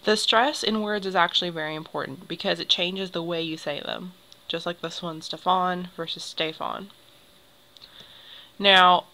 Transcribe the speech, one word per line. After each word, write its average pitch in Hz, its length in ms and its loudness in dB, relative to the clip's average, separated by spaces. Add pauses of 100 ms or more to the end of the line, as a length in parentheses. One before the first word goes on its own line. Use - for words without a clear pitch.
The 214 120 4
stress 240 460 2
in 214 200 0
words 208 240 -4
is 190 80 -4
actually 175 360 2
very 156 240 -6
important 151 540 -8
because 175 320 -2
it 165 80 -8
changes 185 420 -2
the 175 120 -6
way 165 200 -4
you 160 140 -4
say 147 240 -6
them, 180 320 -8 (340)
just 170 180 -6
like 175 160 -6
this - 220 -10
one, 160 180 -8
Stefan 180 760 -2
versus 165 280 -8
STAY-fon. 160 680 -6 (1700)
Now 185 560 8